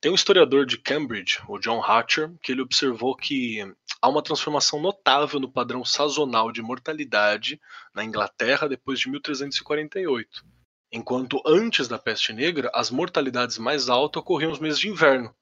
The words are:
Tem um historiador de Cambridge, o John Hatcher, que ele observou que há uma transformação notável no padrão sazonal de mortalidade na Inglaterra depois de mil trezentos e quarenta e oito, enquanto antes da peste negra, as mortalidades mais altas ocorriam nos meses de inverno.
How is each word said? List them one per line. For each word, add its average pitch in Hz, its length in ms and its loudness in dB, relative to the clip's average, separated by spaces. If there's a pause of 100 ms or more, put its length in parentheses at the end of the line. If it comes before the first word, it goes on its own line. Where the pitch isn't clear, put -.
Tem 151 120 2
um - 20 2
historiador 147 520 6
de - 120 -4
Cambridge, 120 680 -2
o 104 100 -8
John 117 240 -2
Hatcher, 117 480 2 (120)
que - 100 -4
ele 127 80 -2
observou 127 560 0
que 120 440 -4 (400)
há 233 80 4
uma 147 140 2
transformação 147 580 -2
notável 147 600 0
no 131 100 -6
padrão 123 340 -4
sazonal 135 680 0
de 117 100 -8
mortalidade 117 1000 -2 (340)
na 104 100 -6
Inglaterra 113 640 0
depois 131 320 -4
de - 100 -2
mil 143 100 -6
trezentos 143 380 -6
e - 60 -8
quarenta 151 340 -4
e 185 80 -4
oito, 120 380 -4 (480)
enquanto 127 520 -4
antes 165 440 4
da 113 100 -6
peste - 340 -4
negra, 131 420 -2
as 117 160 0
mortalidades 127 680 -2
mais 123 300 -2
altas 135 320 2
ocorriam 160 300 0
nos 147 100 -8
meses 151 180 -2
de 196 100 -2
inverno. 139 540 2